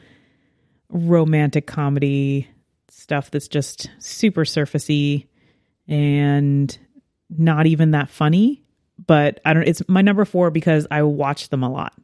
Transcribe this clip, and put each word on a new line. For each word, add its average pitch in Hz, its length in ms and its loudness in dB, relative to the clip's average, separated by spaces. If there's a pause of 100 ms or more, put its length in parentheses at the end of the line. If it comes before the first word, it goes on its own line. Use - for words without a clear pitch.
(880)
romantic 156 800 0
comedy 139 800 -2 (420)
stuff - 420 -8
that's 143 160 -6
just - 420 -6 (100)
super - 440 -2
surfacey 143 840 -2 (600)
and 143 880 0 (520)
not 160 380 2
even 160 240 2
that 143 180 -2
funny. 190 540 0 (440)
But 147 380 2
I 156 80 2
don't, 165 140 2
it's 170 200 -2
my 190 140 2
number 202 240 2
four 180 260 0
because 156 400 0
I 151 120 0
watch 147 460 -2
them 131 140 -2
a 123 80 -2
lot. - 220 -10 (100)